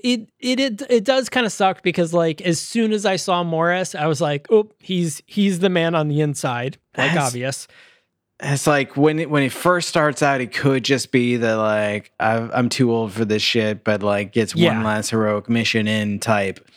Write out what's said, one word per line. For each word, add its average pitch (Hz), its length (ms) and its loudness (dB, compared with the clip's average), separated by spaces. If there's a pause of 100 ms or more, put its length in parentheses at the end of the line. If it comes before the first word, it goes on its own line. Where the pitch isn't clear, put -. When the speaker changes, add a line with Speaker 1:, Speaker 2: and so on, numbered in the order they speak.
Speaker 1:
it, 247 260 -2 (120)
it, 254 180 -2
it, 262 300 -2
it 233 160 2
does 262 240 0
kinda 233 220 0
suck 190 320 0
because, 170 320 0
like, 165 260 0
as 175 200 0
soon 220 320 -2
as 208 120 -2
I 190 120 2
saw 175 280 -2
Morris, 170 500 -2
I 151 120 -2
was 147 140 0
like, 147 300 -2
"Oh, 214 280 2
he's, 175 480 -4
he's 196 320 0
the 190 100 2
man 170 260 2
on 156 140 0
the 147 120 0
inside." 135 580 -2 (180)
Like, 135 160 0
Speaker 2:
That's 151 160 2
Speaker 1:
obvious. 123 400 -6 (760)
Speaker 2:
It's 139 220 -2
like 143 300 2
when 156 240 4
it, 151 100 -4
when 147 140 2
it 123 80 0
first 175 360 0
starts 151 320 2
out, 139 200 2
it 120 120 -6
could 135 320 0
just 135 280 0
be 123 240 2
the, 113 200 0
like, 107 600 -2
"I've, 113 340 0
I'm 123 160 0
too 120 240 2
old 113 200 -2
for 110 120 -2
this 107 180 0
shit," 107 420 -2
but, 104 180 0
like, 101 300 0
gets 110 240 0
Speaker 1:
Yeah. 165 200 4
Speaker 2:
one 113 80 -2
last 107 260 -2
heroic 107 380 -2
mission 113 380 0
in 107 320 -2
type. 101 400 -2 (180)